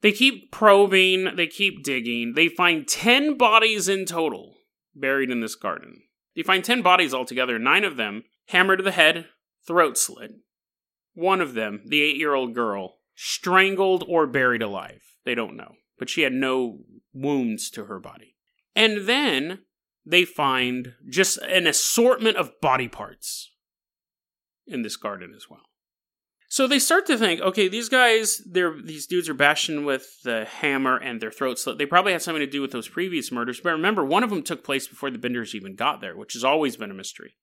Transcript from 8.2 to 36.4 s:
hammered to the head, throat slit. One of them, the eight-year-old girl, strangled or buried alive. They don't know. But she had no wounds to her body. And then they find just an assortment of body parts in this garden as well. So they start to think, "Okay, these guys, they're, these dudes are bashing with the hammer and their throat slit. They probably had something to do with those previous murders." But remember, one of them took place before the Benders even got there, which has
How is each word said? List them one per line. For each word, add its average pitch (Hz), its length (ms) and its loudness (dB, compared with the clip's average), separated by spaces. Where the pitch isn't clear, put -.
hammered 185 300 4
to 190 40 -4
the 190 80 0
head, 165 380 4
throat 165 320 2
slit. 110 340 -6
One 185 280 0
of 135 140 -2
them, 104 300 -4
the 147 180 2
eight-year-old 139 500 -2
girl, 101 460 -4
strangled 190 920 2
or 165 180 2
buried 123 360 0
alive. 101 400 -8
They 123 100 -2
don't 117 200 -6
know. - 200 -18
But 120 120 -10
she - 120 -2
had 135 120 2
no 131 460 -2
wounds 131 580 -2
to 104 140 -14
her 98 140 -12
body. 90 360 -20
And 208 320 2
then 190 520 0
they 175 200 4
find 127 680 -2
just 180 300 0
an 180 300 0
assortment 233 680 2
of - 240 -6
body 131 260 2
parts - 640 -14
in 147 160 -8
this 107 140 -8
garden 95 400 -12
as - 140 -20
well. - 180 -20
So 269 200 0
they 277 120 2
start 381 260 2
to 285 120 2
think, 196 220 0
"Okay, 190 300 0
these 226 180 -6
guys, 226 580 2
they're, 175 360 0
these 156 260 -14
dudes 175 220 -2
are 151 40 -4
bashing 147 520 0
with 135 380 -6
the 113 220 -2
hammer 135 520 -2
and 120 240 -8
their 110 100 -8
throat 131 280 -4
slit. 123 180 -6
They 143 80 -2
probably 180 260 4
had 165 100 0
something 160 200 -4
to 143 60 0
do 139 140 -4
with 135 100 -6
those 117 180 -8
previous 175 420 -4
murders." 120 300 -6
But 175 100 -2
remember, 175 320 0
one 170 200 2
of 240 60 -2
them 180 140 -4
took 160 200 -8
place 135 240 -4
before - 240 -10
the 120 60 -10
Benders 120 380 -6
even 98 200 -14
got 127 260 -4
there, 87 160 -12
which 104 160 -14
has 120 100 -10